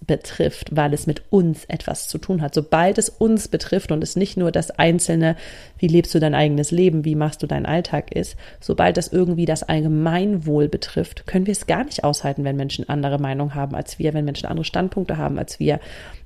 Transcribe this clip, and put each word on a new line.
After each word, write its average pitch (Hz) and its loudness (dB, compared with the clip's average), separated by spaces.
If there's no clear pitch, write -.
betrifft, - -2
weil 147 2
es - -2
mit 151 -2
uns 170 4
etwas - -6
zu - -6
tun 180 -2
hat. 147 -4
Sobald 165 2
es 220 0
uns 220 2
betrifft - -2
und 156 0
es - -4
nicht 190 0
nur 175 2
das 170 0
einzelne, 165 2
wie 180 0
lebst 170 4
du 175 6
dein 151 2
eigenes 147 2
Leben, 170 4
wie 156 0
machst 151 -2
du 147 -4
deinen 143 -2
Alltag 156 -2
ist, - -6
sobald 175 2
das 175 -2
irgendwie 175 2
das 160 0
Allgemeinwohl 156 2
betrifft, - -4
können 190 0
wir 208 2
es - -6
gar 165 2
nicht - -8
aushalten, 143 0
wenn 139 0
Menschen 139 -4
andere 143 0
Meinung 139 -2
haben 139 -4
als - -8
wir, 151 0
wenn 151 0
Menschen - -6
andere 165 -2
Standpunkte 185 -2
haben 143 -2
als - -8
wir, 147 2